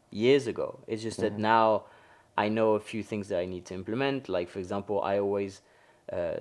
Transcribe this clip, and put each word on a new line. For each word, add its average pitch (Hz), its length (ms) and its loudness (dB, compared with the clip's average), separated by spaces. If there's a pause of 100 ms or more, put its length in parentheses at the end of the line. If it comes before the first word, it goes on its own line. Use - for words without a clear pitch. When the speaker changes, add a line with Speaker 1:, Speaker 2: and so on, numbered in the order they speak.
(100)
Speaker 1:
years 123 360 4
ago. - 400 -4
It's 110 160 -6
just 113 180 -8
that 107 140 0
Speaker 2:
Mm-hmm. 104 80 -4
Speaker 1:
now 110 400 6 (560)
I 107 100 2
know 110 260 2
a 107 60 0
few 107 220 -8
things 101 260 -6
that 98 100 -2
I 90 60 0
need 92 220 -8
to 92 80 -10
implement. 123 560 -4
Like, 90 180 -2
for 101 120 -10
example, 98 420 -4
I 98 160 0
always, 101 420 -2 (500)
uh, 85 300 -4